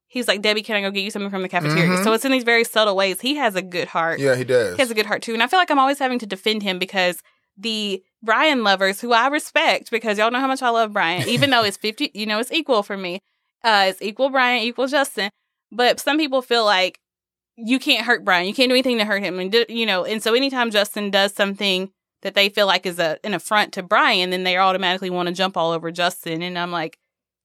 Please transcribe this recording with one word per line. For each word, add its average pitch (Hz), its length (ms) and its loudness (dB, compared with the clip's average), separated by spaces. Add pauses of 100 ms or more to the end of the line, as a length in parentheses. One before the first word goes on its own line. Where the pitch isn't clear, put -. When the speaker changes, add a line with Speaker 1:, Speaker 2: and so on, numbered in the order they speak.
Speaker 1:
he's 240 220 -6
like, 202 120 2
"Debbie, 214 220 0
can 214 140 -4
I 202 60 -2
go 196 100 -2
get 202 100 -2
you 202 80 -4
something 202 220 -6
from 190 100 -4
the 185 60 -6
cafeteria?" 170 460 0
Speaker 2:
Mm-hmm. 185 100 0
Speaker 1:
So 220 80 2
it's 226 120 0
in 269 60 2
these 254 140 2
very 233 180 4
subtle 214 320 2
ways. 190 280 0
He 269 120 0
has 240 220 0
a 175 60 -4
good 180 260 -6
heart. 165 320 -2
Speaker 2:
Yeah, 135 160 2
he 127 80 -2
does. 117 320 2
Speaker 1:
He - 60 2
has 233 100 -2
a - 20 -4
good 214 120 0
heart, 208 160 -4
too. 226 120 -6
And 226 80 2
I 240 60 2
feel 381 100 2
like 349 140 4
I'm 277 80 2
always 277 180 2
having 254 220 -2
to 220 60 -10
defend 202 360 -4
him 185 160 -2
because 185 460 -2 (340)
the 208 440 -4 (200)
Brian 240 420 2
lovers, 190 360 2
who 240 140 -2
I 233 140 4
respect, 294 600 0
because 214 280 -2
y'all 220 120 2
know 247 100 -2
how 269 60 0
much 262 160 0
I 247 60 0
love 226 240 0
Brian, 180 340 0
even 240 220 2
though 240 160 4
it's 202 140 -2
fifty, 214 340 -4
you 208 140 -6
know, 214 120 -2
it's 247 140 -4
equal 277 300 0
for 202 160 -6
me. 190 240 -8 (420)
Uh, 202 240 4
it's 185 140 -6
equal 226 260 -2
Brian, 247 340 2
equal 240 260 -2
Justin. 254 420 -2 (420)
But 226 260 2
some 294 200 0
people 269 240 0
feel 233 240 2
like 185 320 2 (580)
you 233 220 0
can't 247 260 0
hurt 226 220 0
Brian. 180 200 2
You 202 60 -4
can't 254 160 2
do 254 60 2
anything 247 240 2
to 208 80 2
hurt 202 160 -2
him. 185 160 -4
And, 185 120 -4
do, 233 200 4
you 226 160 -2
know, 185 180 0
and 220 180 -4
so 226 120 0
anytime 254 360 0
Justin 208 400 -2
does 202 220 2
something 196 580 -2 (300)
that 196 140 -6
they 202 160 2
feel 208 160 2
like 185 180 2
is 175 140 -6
a, 160 260 0
an 214 80 -4
affront 202 420 -2
to 190 80 -8
Brian, 208 480 2
then 185 140 -2
they 180 140 0
automatically 185 500 0
wanna 180 240 -2
jump 190 240 -2
all 165 160 0
over 165 180 -4
Justin. 170 520 -4
And 180 160 -6
I'm 175 140 -4
like, 165 260 -6 (460)